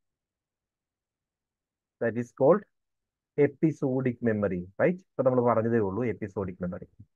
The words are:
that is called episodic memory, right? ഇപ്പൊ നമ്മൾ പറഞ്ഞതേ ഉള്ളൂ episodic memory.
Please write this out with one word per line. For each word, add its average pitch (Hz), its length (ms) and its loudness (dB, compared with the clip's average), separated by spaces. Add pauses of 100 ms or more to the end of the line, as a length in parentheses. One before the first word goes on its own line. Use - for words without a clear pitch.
(2000)
that 113 160 -2
is 120 160 -4
called 160 300 4 (760)
episodic 139 840 0
memory, 104 380 0 (160)
right? 180 240 0
ഇപ്പൊ - 240 -6
നമ്മൾ 127 200 2
പറഞ്ഞതേ 117 360 2
ഉള്ളൂ 98 260 -2
episodic 98 520 -8
memory. 90 280 -8 (300)